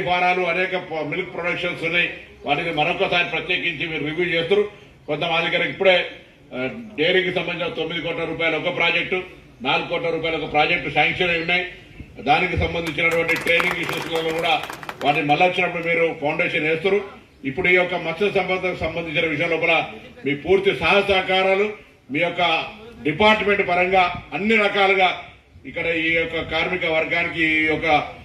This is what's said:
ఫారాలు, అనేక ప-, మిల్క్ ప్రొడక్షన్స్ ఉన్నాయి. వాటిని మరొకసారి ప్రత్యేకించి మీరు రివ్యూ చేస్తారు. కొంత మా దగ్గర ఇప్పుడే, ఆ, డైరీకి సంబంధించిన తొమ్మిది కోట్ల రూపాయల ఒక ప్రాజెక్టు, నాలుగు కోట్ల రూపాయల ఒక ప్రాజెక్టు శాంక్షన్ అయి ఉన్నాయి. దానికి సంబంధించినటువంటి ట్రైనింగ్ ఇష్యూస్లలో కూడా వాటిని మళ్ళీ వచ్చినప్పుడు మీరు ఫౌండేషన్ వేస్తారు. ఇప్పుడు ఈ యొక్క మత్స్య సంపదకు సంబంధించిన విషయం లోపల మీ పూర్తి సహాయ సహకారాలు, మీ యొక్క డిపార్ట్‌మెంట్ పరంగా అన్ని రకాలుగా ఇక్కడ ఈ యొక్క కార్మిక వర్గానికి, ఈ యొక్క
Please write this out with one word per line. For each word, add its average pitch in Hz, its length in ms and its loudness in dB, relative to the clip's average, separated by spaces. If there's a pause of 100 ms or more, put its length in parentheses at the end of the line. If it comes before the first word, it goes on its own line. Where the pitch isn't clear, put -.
ఫారాలు, 180 360 2 (100)
అనేక 185 200 0 (160)
ప-, 156 220 -4
మిల్క్ 175 220 -6
ప్రొడక్షన్స్ 170 540 -4
ఉన్నాయి. 170 220 2 (360)
వాటిని 160 340 -2
మరొకసారి 175 540 2
ప్రత్యేకించి 170 580 -2
మీరు 151 180 -4
రివ్యూ 170 160 -2 (100)
చేస్తారు. 202 280 2 (440)
కొంత 151 240 -2
మా 165 140 2
దగ్గర 170 180 0 (100)
ఇప్పుడే, 190 240 4 (560)
ఆ, 123 40 -8 (420)
డైరీకి 180 380 2
సంబంధించిన 165 320 -4 (100)
తొమ్మిది 165 260 -4
కోట్ల 165 260 -4
రూపాయల 160 300 -2
ఒక 170 180 -2
ప్రాజెక్టు, 170 400 0 (480)
నాలుగు 170 240 0
కోట్ల 165 240 -2
రూపాయల 160 240 -2
ఒక 151 160 -6
ప్రాజెక్టు 160 420 2
శాంక్షన్ 160 360 2
అయి 165 120 0
ఉన్నాయి. 180 200 0 (640)
దానికి 165 340 2
సంబంధించినటువంటి 165 800 0
ట్రైనింగ్ 170 400 2
ఇష్యూస్లలో 160 560 -4
కూడా 170 140 0 (500)
వాటిని 151 280 2
మళ్ళీ 156 160 6
వచ్చినప్పుడు 175 420 0
మీరు 165 160 2 (160)
ఫౌండేషన్ 156 480 0
వేస్తారు. 190 300 2 (500)
ఇప్పుడు 175 240 -2
ఈ - 20 6
యొక్క 180 200 2 (120)
మత్స్య 196 320 0
సంపదకు 185 460 -2
సంబంధించిన 165 480 -2
విషయం 170 160 -2
లోపల 165 240 2 (520)
మీ 143 100 0
పూర్తి 185 400 2
సహాయ 175 340 4
సహకారాలు, 190 580 2 (440)
మీ 143 80 -2
యొక్క 175 220 0 (680)
డిపార్ట్‌మెంట్ 202 640 4
పరంగా 180 340 4 (300)
అన్ని 214 220 2 (100)
రకాలుగా 190 440 4 (600)
ఇక్కడ 165 160 -6
ఈ 165 280 0
యొక్క 165 220 0 (160)
కార్మిక 170 340 -2
వర్గానికి, 160 580 0 (180)
ఈ 156 100 2
యొక్క 156 180 -2 (360)